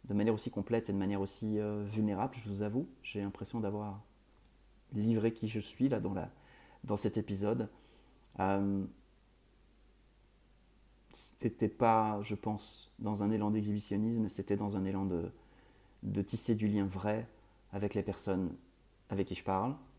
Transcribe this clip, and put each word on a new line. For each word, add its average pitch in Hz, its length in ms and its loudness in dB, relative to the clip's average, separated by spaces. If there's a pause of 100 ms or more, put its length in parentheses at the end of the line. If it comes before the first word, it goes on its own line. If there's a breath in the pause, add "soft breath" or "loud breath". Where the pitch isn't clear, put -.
de 110 80 -4
manière 107 200 4
aussi 107 180 -4
complète 113 380 0
et 98 40 0
de 98 40 0
manière 98 240 0
aussi, 107 380 -2
euh, 104 260 -2
vulnérable, 104 580 0
je 104 60 -8
vous 101 120 -2
avoue. 117 260 -2 (160)
J'ai - 180 -6
l'impression 101 380 -4
d'avoir 104 400 -4 (920)
livré 113 400 4
qui 110 140 -4
je 110 120 -2
suis 131 300 0
là 113 100 2
dans 98 140 -2
la, 85 160 -4 (540 loud breath)
dans 104 140 0
cet 104 200 0
épisode. 104 500 0 (720 loud breath)
Euh... 98 460 2 (2500)
c'était 113 280 2
pas, 110 560 4
je 107 120 -2
pense, - 640 -6
dans 104 240 0
un 107 80 4
élan 107 200 2
d'exhibitionnisme, 104 800 0
c'était 98 280 -2
dans 104 200 -2
un 95 80 0
élan 98 200 0
de, 90 240 0 (720 loud breath)
de 101 180 0
tisser 110 340 0
du 107 120 0
lien 101 180 4
vrai 104 420 -2 (460 soft breath)
avec 101 220 -2
les 101 80 2
personnes 92 520 -2 (540)
avec 98 180 0
qui 92 80 -4
je - 80 -12
parle 101 320 0 (240)